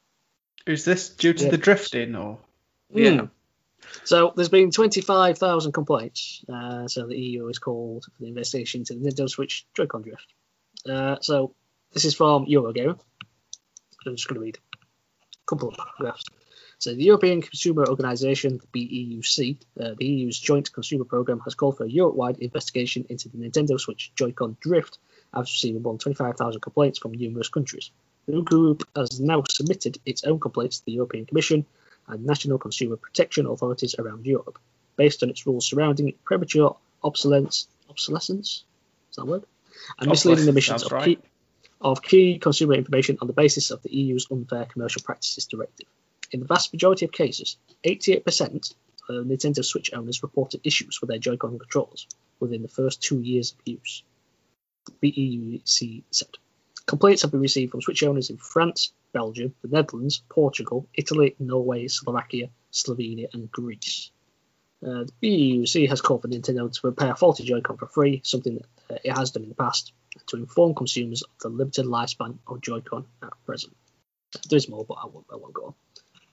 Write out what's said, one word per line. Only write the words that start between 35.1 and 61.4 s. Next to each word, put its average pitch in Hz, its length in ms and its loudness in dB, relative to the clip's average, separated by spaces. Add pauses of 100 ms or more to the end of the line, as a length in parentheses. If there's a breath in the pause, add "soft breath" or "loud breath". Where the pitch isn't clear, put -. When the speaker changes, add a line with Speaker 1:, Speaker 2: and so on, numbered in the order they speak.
Speaker 2:
on 127 60 2
its - 160 -8
rules 123 200 0
surrounding 143 480 2 (120)
premature 156 500 2 (260)
obsolescence, 143 640 2 (220)
obsolescence? 175 760 -6 (460)
Is - 40 -18
that - 60 -12
a - 40 -8
word? 175 200 -4 (540 loud breath)
And 135 100 2
misleading 156 400 8
Speaker 1:
Obsolescence - 0 -
Speaker 2:
omissions 123 320 4
Speaker 1:
sounds - 20 -4
Speaker 2:
of - 80 -6
Speaker 1:
right. 135 140 0
Speaker 2:
key, - 240 2 (500)
of 135 220 0
key 185 380 8
consumer 147 340 4
information 135 480 2
on 120 60 -6
the 123 60 -4
basis 143 380 4
of 117 120 -10
the - 140 -6
E 139 100 2
U's 127 220 -2
Unfair 123 360 -4
Commercial 117 360 -6
Practices - 440 -6
Directive. - 420 -10 (440)
In 131 80 -6
the 127 80 -8
vast 175 260 2
majority 180 320 4
of 165 60 -4
cases, - 460 -2 (260)
eighty-eight - 420 2
percent - 480 -2 (340)
of 123 180 -6
Nintendo 135 380 0
Switch - 300 -4
owners 120 300 -8
reported - 400 -4
issues - 360 -2
with - 100 -6
their 113 100 -4
Joy-Con 120 400 -4
controllers - 480 -4 (320)
within 120 240 -4
the 113 40 -10
first - 360 -2
two 135 180 0
years 123 300 -2
of - 140 -18
use, - 380 -10 (840)
the - 120 -20
B 147 160 2
E 139 60 -2
U 120 420 -6
C 117 480 -2
said. - 180 -4 (560)
Complaints 196 360 6
have 151 100 0
been 143 80 0
received 135 320 0
from 123 100 -8
Switch - 220 -2
owners 139 260 0
in - 80 -12
France, - 540 0 (220)
Belgium, 120 480 -6
the - 80 -12
Netherlands, 143 580 -2
Portugal, 135 640 0
Italy, 147 460 2
Norway, 123 480 -2